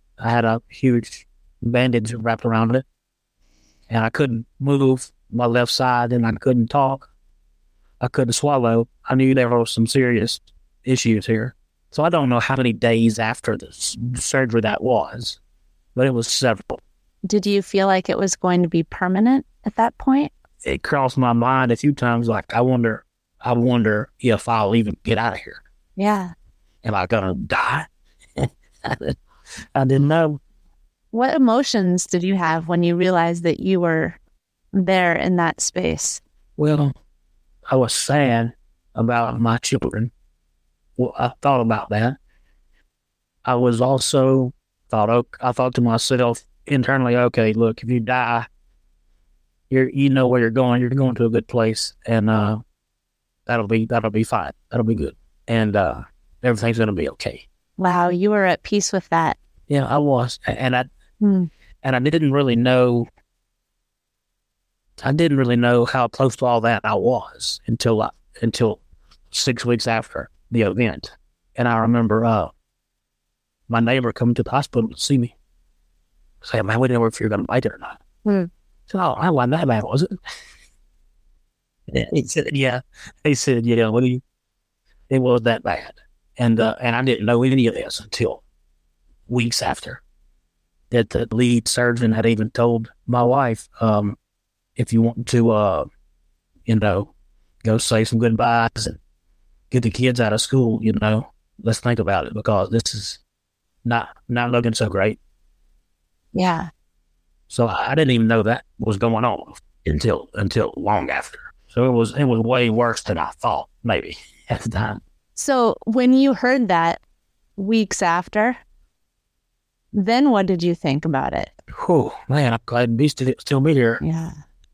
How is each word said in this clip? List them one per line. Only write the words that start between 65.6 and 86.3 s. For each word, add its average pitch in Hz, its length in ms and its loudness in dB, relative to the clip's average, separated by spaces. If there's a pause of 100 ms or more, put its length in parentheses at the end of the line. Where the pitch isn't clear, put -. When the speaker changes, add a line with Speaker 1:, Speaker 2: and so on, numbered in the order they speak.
Speaker 1:
how 123 240 0
close 131 280 -2
to 127 100 -2
all 120 160 2
that 113 220 0
I 107 100 -2
was 110 720 -4
until 113 360 0
I, - 80 -4 (320)
until 113 380 -2 (520)
six - 320 -4
weeks 120 220 0
after - 440 -6 (200)
the 117 120 2
event. 98 480 -2 (460)
And 123 120 0
I 113 100 2
remember, 113 460 2
uh, 110 240 0 (1200)
my 117 120 0
neighbor 120 320 2
coming 120 240 2
to 120 60 0
the - 80 -10
hospital 131 380 -2
to - 80 -16
see 139 220 0
me, 120 180 -2 (1080)
saying, 104 240 -4
"Man, 110 120 0
we 127 100 2
didn't 120 120 0
know 117 60 2
if 110 120 -4
you - 60 -4
were 107 60 -2
gonna 101 180 -2
make 127 180 0
it - 60 -6
or - 60 -20
not." - 240 -18 (220)
Speaker 2:
Hmm. 196 200 2 (420)
Speaker 1:
So, 196 120 -6
"Oh, 175 140 0
I 175 180 0
wasn't 127 220 2
that 160 140 0
bad, 110 180 2
was 127 180 0
it?" 190 80 -2
<laughs> 185 100 -10 (1700)
Yeah, - 260 -4
he 139 140 0
said, 143 300 -4
"Yeah." 127 240 0 (440)
He 151 100 2
said, 117 320 0
"Yeah, 117 220 4
what 113 120 2
do 127 60 4
you," 127 160 -2 (880)
it 135 100 2
was 123 220 2
that 113 200 0
bad. - 300 -6 (440)